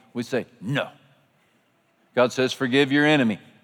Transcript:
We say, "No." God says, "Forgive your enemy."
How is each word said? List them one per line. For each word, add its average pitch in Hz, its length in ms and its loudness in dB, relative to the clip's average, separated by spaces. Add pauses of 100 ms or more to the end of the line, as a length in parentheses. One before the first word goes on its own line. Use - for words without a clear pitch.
(140)
We 123 100 -8
say, 117 240 -6 (120)
"No." 123 300 -6 (1300)
God 123 180 2
says, 131 200 -2
"Forgive 135 380 0
your 147 140 2
enemy." 135 340 2 (240)